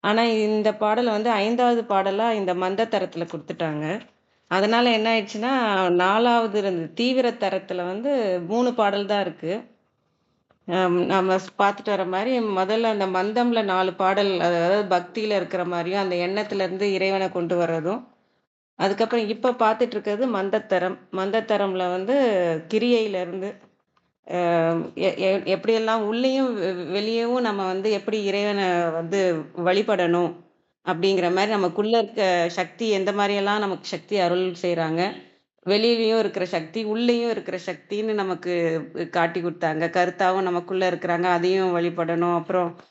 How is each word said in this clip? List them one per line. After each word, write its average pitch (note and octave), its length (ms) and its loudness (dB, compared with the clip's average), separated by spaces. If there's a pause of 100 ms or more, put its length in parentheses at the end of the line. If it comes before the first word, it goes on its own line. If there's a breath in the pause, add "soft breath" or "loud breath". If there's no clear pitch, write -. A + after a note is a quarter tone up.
ஆனா A3 220 2
இந்த G#3+ 520 2
பாடல் G#3+ 300 0
வந்து A3 240 0
ஐந்தாவது A#3 520 2
பாடலா G3+ 500 0
இந்த G3 220 0
மந்த F#3+ 320 0
தரத்துல F3+ 420 -4
கொடுத்துட்டாங்க. D#3+ 720 -6 (460)
அதனால A3+ 440 2
என்ன A3+ 280 2
ஆயிடுச்சுன்னா, G#3+ 680 0
நாலாவது G#3+ 680 4
இருந்த F#3 280 -2
தீவிர B3 460 0
தரத்துல F#3+ 440 -4
வந்து G3 640 -2
மூணு A#3+ 340 0
பாடல் G3+ 320 2
தான் G3+ 160 0
இருக்கு. F3+ 420 -6 (1040)
ஆம், F3+ 380 2
நாம F#3+ 300 2
ஸ்-, F#3+ 220 -4
பார்த்துட்டு G3+ 280 2
வர G3 200 0
மாதிரி G#3+ 340 -2
முதல்ல G#3 440 0
அந்த G#3 220 0
மந்தம்ல G#3+ 580 0
நாலு F#3 300 0
பாடல், F#3+ 460 2
அதாவது F3 560 2
பக்தியில G#3 400 -2
இருக்கிற F3+ 300 -2
மாதிரியும் F3+ 360 -2
அந்த F#3 140 -2
எண்ணத்துல G3 380 -2
இருந்து F#3+ 400 -2
இறைவனை F#3+ 380 0
கொண்டு F3 300 0
வர்றதும், E3 460 -2 (680)
அதுக்கப்புறம் G#3+ 520 0
இப்ப A3+ 240 0
பார்த்துட்டு A3+ 300 2
இருக்கிறது G#3+ 460 -2
மந்தத்தரம். G3 720 0 (140)
மந்தத்தரம்ல G3 800 -2
வந்து F#3+ 240 -2 (520)
கிரியையில A3 540 2
இருந்து, F#3+ 340 -8 (720)
ஆம், E3 680 0
எ-, F#3 220 0
எ-, F#3+ 380 0
எப்படியெல்லாம் A3 460 0
உள்ளேயும் B3 600 0
வெ-, F3 340 -4
வெளியேவும் A3+ 460 0
நம்ம G3+ 240 -2
வந்து F#3+ 260 -2
எப்படி G#3 320 -2
இறைவனை G3 680 0
வந்து E3 540 0 (120)
வழிபடணும் F3 880 0 (440)
அப்படிங்கிற F#3 340 2
மாதிரி F#3 300 2
நமக்குள்ள G#3 480 0
இருக்க F#3+ 500 2
சக்தி, F#3 400 -4
எந்த G3 220 0
மாதிரியெல்லாம் G3+ 480 0
நமக்கு G3 280 -4
சக்தி G3+ 300 -6
அருள் F3+ 440 0
செய்றாங்க, E3+ 600 -2 (420)
வெளியிலயும் A3+ 540 2
இருக்கிற F#3+ 260 -2
சக்தி, F3 380 -6
உள்ளேயும் A#3 460 0
இருக்கிற F#3 360 -4
சக்தின்னு G#3 480 -6
நமக்கு F3 680 -2 (300)
காட்டி E3+ 320 0
கொடுத்தாங்க. E3 460 -2
கருத்தாவும் F3+ 520 2
நமக்குள்ள F#3 500 0
இருக்கிறாங்க, E3+ 320 -2
அதையும் F3+ 540 2
வழிபடணும். E3+ 580 0
அப்புறம், E3+ 440 -2 (120)